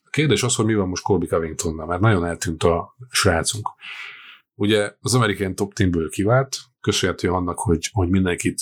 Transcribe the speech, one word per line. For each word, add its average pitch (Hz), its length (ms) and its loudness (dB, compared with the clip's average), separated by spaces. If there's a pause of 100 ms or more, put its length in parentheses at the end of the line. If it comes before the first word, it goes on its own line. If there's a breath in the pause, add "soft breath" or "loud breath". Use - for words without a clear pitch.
A - 60 -20
kérdés 135 340 2
az, 120 120 0
hogy 113 100 2
mi 110 80 2
van 98 140 2
most 90 160 -4
Colby 87 240 2
Covingtonnal, 80 580 -4
mert 87 160 -4
nagyon 101 240 4
eltűnt 82 380 -4
a 85 320 0 (140)
srácunk. 90 600 0 (840 loud breath)
Ugye 104 440 2
az 104 160 0
American 98 400 2
Top 101 180 -4
Teamből 85 360 2
kivált, 120 480 0 (240)
köszönhető 92 500 0
annak, 90 280 -2
hogy, 80 320 0
hogy 92 180 0
mindenkit 90 520 0